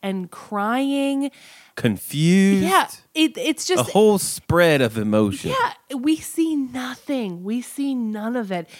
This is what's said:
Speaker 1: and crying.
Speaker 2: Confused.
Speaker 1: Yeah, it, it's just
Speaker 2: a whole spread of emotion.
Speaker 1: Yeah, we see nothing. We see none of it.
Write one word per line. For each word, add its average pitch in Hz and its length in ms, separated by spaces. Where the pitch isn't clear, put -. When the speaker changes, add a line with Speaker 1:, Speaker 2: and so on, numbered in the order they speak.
Speaker 1:
and 190 300
crying. 277 1000
Speaker 2:
Confused. 180 880
Speaker 1:
Yeah, 370 240
it, 311 240
it's - 280
just - 240
Speaker 2:
a - 20
whole 208 280
spread 165 640
of 113 160
emotion. 107 540
Speaker 1:
Yeah, 277 80
we 302 180
see 320 400
nothing. 254 880
We 226 180
see 277 320
none 220 440
of 202 140
it. 175 180